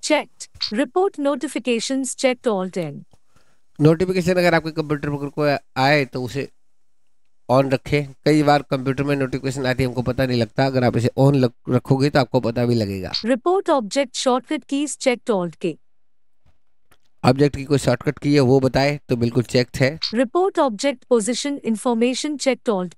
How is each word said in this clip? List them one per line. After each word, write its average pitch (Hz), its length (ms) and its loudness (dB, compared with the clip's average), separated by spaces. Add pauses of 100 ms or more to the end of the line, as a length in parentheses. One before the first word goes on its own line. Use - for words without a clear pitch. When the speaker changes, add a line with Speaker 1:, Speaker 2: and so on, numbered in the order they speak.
Speaker 1:
checked। - 720 -4
Report 294 480 -2
notifications 269 960 -4
checked, - 300 -2
Alt 190 320 -4
N। 147 260 -10 (760)
Speaker 2:
नोटिफिकेशन 175 520 2
अगर 175 220 4
आपके 160 160 0
कंप्यूटर 151 400 -4
पर 143 180 -6
कोई 147 280 0 (200)
आए 139 280 2
तो 127 200 -8
उसे 127 240 -6 (1000)
on 135 200 4
रखें। 139 440 -2 (100)
कई 151 180 4
बार 143 200 4
कंप्यूटर 135 400 -4
में 143 140 0
नोटिफिकेशन 131 500 -4
आती 127 160 0
है, 127 40 0
हमको 123 160 -4
पता 127 240 -2
नहीं 123 140 0
लगता। 135 260 0
अगर 131 180 0
आप 120 120 2
इसे 117 220 2
on 139 160 6
लग-, 127 180 4 (160)
रखोगे 135 420 2
तो 147 100 4
आपको 127 200 0
पता 117 240 -2
भी 120 100 2
लगेगा। 98 380 -2
Speaker 1:
Report 349 520 0
object 277 480 -2
shortcut 254 520 -2
keys 277 340 -4
checked, 240 320 -2
Alt 180 340 -4
K। 160 100 -4 (1500)
Speaker 2:
ऑब्जेक्ट 135 320 2
की 139 80 -10
कोई 139 140 2
शॉर्टकट 135 400 -2
की 143 160 0
है 147 60 4
वो 135 200 6
बताए 135 480 0
तो 127 80 0
बिल्कुल 117 260 0
चेक्ड - 340 -2
है। 139 220 0
Speaker 1:
Report 349 600 0
object 269 400 0 (140)
position 247 520 -2
information 240 680 -2
checked, 254 380 -2
Alt 180 260 -4